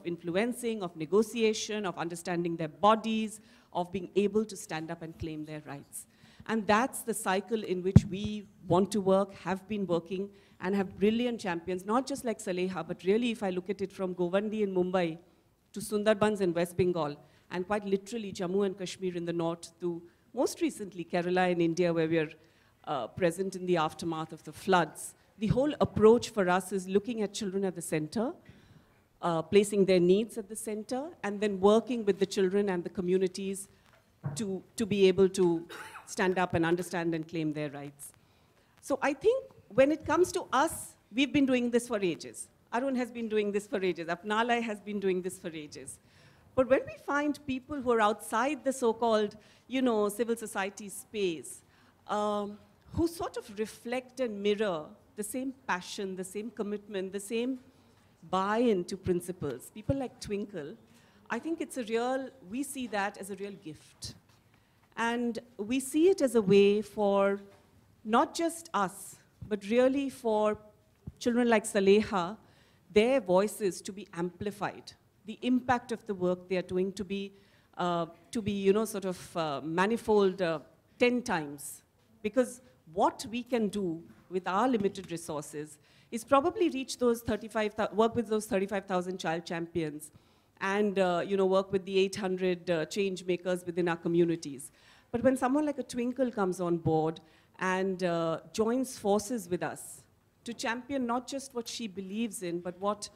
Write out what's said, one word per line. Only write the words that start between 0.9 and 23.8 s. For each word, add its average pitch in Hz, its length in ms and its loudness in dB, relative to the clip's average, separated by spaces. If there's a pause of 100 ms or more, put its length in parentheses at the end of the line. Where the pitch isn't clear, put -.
negotiation, 214 920 0
of 170 100 -4
understanding 170 580 -2
their 165 140 -4
bodies, 220 720 2 (320)
of 175 200 -4
being 185 220 -6
able 202 300 2
to 208 120 -10
stand 160 340 -8
up 170 100 -8
and 160 180 -14
claim 156 280 -8
their 151 200 -12
rights. 139 400 -14 (420)
And 220 180 -2
that's 226 340 2
the 220 140 -6
cycle 202 500 -2
in 180 180 -4
which 190 280 6
we 208 340 -6 (220)
want 185 260 2
to 214 80 0
work, 190 360 2
have 185 320 -6
been 202 180 -4
working, 180 420 -4 (320)
and 185 140 -2
have 196 240 -4
brilliant 226 420 2
champions, 180 460 -4
not 247 200 2
just 277 200 -6
like 214 140 -4
Saleha, 180 460 -4
but 170 180 -10
really 226 260 2
if 220 120 -6
I 196 80 0
look 180 200 -4
at 196 100 -4
it 190 100 -4
from 185 240 -6
Govandi 196 460 0
in 196 140 0
Mumbai 180 420 2 (560)
to 202 80 -10
Sundarbans 208 640 2
in 180 100 4
West 170 240 0
Bengal, 170 400 2 (360)
and 180 140 -4
quite 208 200 -2
literally 196 460 -4
Jammu 190 340 0
and 190 120 -4
Kashmir 180 380 -6
in 170 80 -4
the 170 80 -4
north 170 480 -2
to 170 220 -4 (320)
most 262 260 0
recently 202 440 -4
Kerala 180 460 2
in 175 100 2
India, 170 320 4
where 165 160 2
we 165 100 2
are, 151 120 0 (540)
uh, 135 220 -4
present 185 500 -2
in 180 100 -6
the 180 100 2
aftermath 160 560 -2